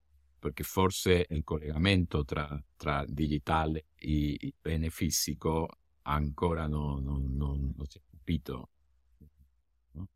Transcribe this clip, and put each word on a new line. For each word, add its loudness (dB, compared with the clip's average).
perché -6
forse 4
il -2
collegamento 2
tra, -4
tra -2
digitale 0
e 0
il -6
bene 0
fisico -2
ancora 0
non, -2
non, 0
non, -2
non -8
si -16
è -20
capito. -6
No? -12